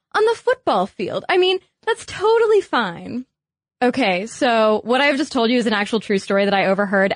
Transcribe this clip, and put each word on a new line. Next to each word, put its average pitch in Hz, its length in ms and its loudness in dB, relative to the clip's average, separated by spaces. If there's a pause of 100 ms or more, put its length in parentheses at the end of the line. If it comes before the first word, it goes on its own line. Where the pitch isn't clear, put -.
(140)
on 415 100 2
the 453 120 2
football 262 520 0
field. - 400 -8
I 359 100 2
mean, 370 220 2 (260)
that's 440 200 -4
totally 440 560 2
fine." 208 640 -6 (560)
Okay, 208 460 0
so 220 580 2
what 247 160 0
I've 285 160 2
just 294 160 -4
told 233 180 2
you 254 60 2
is 233 100 0
an 240 60 0
actual 208 260 -2
true 196 180 -2
story 196 280 0
that 202 80 0
I 190 140 2
overheard 196 480 0